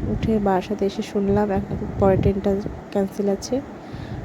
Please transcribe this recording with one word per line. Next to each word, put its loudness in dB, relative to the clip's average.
উঠে 0
বারাসাতে 0
এসে -2
শুনলাম 2
এক-, 0
পরের 6
ট্রেনটা 2
ক্যান্সেল -2
আছে, -2